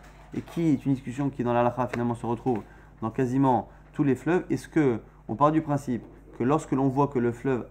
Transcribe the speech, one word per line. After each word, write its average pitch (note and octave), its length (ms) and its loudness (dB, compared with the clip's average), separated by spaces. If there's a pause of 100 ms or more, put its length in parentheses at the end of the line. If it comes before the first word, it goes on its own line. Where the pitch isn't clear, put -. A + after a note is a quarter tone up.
(360)
et B2 40 -6
qui E3 280 -2
est C3+ 180 2
une C#3 80 2
discussion C3+ 340 -4
qui B2 160 -4
dans A#2+ 80 0
l'halakha A#2+ 340 2
finalement A#2+ 280 -2
se A2+ 120 -10
retrouve A#2 360 -2 (400)
dans A2+ 80 -2
quasiment B2+ 580 2 (240)
tous D3+ 120 0
les C3+ 100 4
fleuves. E3+ 340 0
Est-ce - 200 -4
que B2+ 320 2 (280)
on A2 60 -4
part C#3+ 180 4
du D#3 80 2
principe C#3 420 -2 (360)
que A#2 60 0
lorsque D3+ 260 0
l'on C3+ 160 2
voit C3+ 220 2
que C3+ 100 -2
le A#2+ 140 2
fleuve A#2+ 380 -2